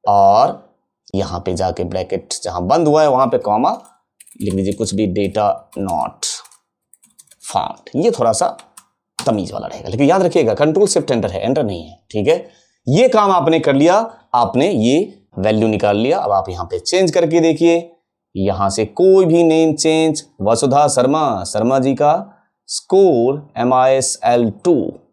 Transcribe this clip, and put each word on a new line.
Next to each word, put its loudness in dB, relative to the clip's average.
और 4
यहां -4
पे -4
जाके -4
ब्रैकेट -8
जहां -6
बंद 0
हुआ 2
है 2
वहां 0
पे -2
कॉमा -2
लिख -4
दीजिए, -2
कुछ -6
भी -2
data -2
not -6
found, -8
ये 0
थोड़ा 0
सा -2
तमीज -4
वाला -10
रहेगा, -14
लेकिन 0
याद 2
रखिएगा 2
कंट्रोल 2
शिफ्ट -2
एंटर -2
है, -6
एंटर -2
नहीं -6
है, -20
ठीक -2
है। 0
ये 4
काम 2
आपने 2
कर 0
लिया, 4
आपने 0
ये 0
वैल्यू 0
निकाल 0
लिया। 0
अब -4
आप -2
यहां -10
पे -10
चेंज 0
करके 0
देखिए, 2
यहां -2
से -2
कोई 4
भी 2
नेम 2
चेंज, 0
वसुधा 2
शर्मा, 0
शर्मा -2
जी 0
का 2
स्कोर 0
एम 0
आई 4
एस -2
एल 2
टू 4